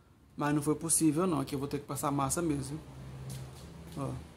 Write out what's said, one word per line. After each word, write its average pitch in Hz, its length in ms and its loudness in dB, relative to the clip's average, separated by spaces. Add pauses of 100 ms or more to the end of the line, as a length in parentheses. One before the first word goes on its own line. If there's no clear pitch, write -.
(360)
Mas 147 200 2
não 151 60 4
foi 147 140 4
possível 160 520 4
não, 151 140 2
aqui 139 120 -4
eu 139 60 0
vou 131 80 -2
ter 143 120 -2
que 143 60 -8
passar 143 240 -2
massa 139 320 2
mesmo. 143 380 0 (1160)
Ó. 135 120 -2 (280)